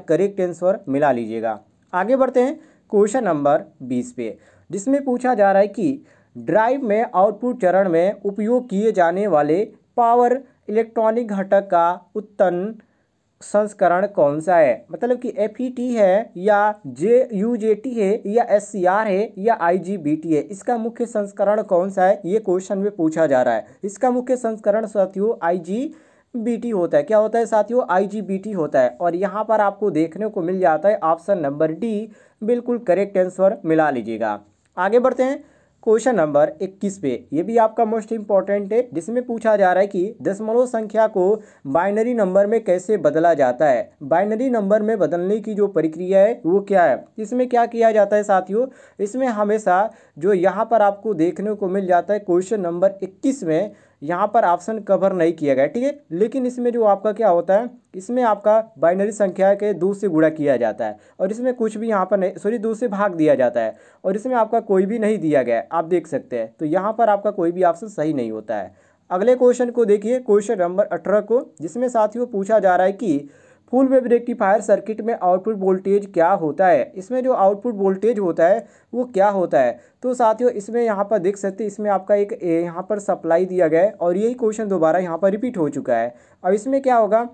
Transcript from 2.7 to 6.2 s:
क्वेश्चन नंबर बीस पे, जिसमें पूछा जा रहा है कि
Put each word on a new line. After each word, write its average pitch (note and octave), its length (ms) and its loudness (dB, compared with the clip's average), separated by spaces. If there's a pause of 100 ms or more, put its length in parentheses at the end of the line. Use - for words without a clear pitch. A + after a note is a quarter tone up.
क्वेश्चन G#3+ 320 2
नंबर D3+ 400 0 (200)
बीस B2 280 -6
पे, A2+ 260 -10 (320)
जिसमें C4 340 -2
पूछा B3+ 300 -2
जा G3+ 180 4
रहा F#3+ 100 4
है G#3 80 4
कि E3+ 360 -4 (300)